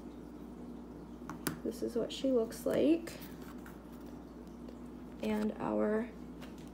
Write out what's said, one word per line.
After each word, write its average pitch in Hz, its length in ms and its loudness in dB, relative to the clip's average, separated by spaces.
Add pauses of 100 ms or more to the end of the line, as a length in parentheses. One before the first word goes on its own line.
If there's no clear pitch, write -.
(1600)
this 220 180 -2
is 226 120 2
what 220 180 2
she - 160 2
looks 233 380 4
like. - 460 6 (2000)
And 214 380 4
our 214 480 6 (640)